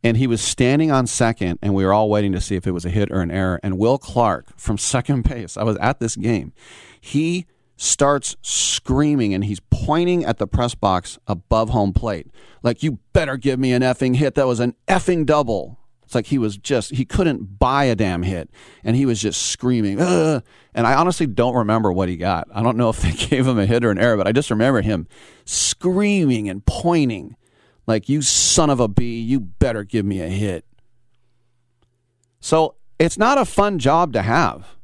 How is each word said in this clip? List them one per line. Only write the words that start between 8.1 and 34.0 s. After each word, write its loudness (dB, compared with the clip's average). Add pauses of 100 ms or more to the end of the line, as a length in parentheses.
screaming, 0
and -2
he's -4 (100)
pointing 0
at -4
the -2
press -2
box -2
above -2
home 0
plate. -4 (340)
Like, -2
"You -2 (140)
better 0
give 0
me 2
an 2
effing 2
hit. 0
That 2
was 0
an 0 (140)
effing 2
double." 0 (340)
It's -2
like 0
he 0
was -2
just, -2
he -2
couldn't -2
buy 4
a 4
damn 0
hit. -4 (320)
And 2
he 2
was 0
just -2
screaming, -2
"Ugh." 2 (320)
And 0
I 4
honestly 2
don't 0
remember 2
what 0
he -4
got. -2
I -4
don't 0
know 2
if -4
they 0
<laughs> -6
gave 2
him 0
a 2
hit 2
or 2
an 0
error, 4
but 0
I 0
just 0
remember 2
him -2 (360)
screaming 0
and -10
pointing 0 (520)
like, -2
"You 0
son 2
of 0
a 2
bee, 0
you 0
better -4
give -4
me -4
a -8
hit." -4 (1700)
So 0 (240)
it's 0
not 4
a 2
fun 0
job 2